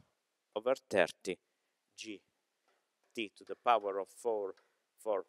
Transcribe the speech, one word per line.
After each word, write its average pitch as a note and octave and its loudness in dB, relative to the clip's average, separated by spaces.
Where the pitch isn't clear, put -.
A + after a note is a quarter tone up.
over A#2 2
thirty F2+ 2
G G#2 -12
T A2 -6
to F#2+ -20
the F#2+ -8
power G2+ 2
of F#2+ -6
four G#2 -4
for G2+ 0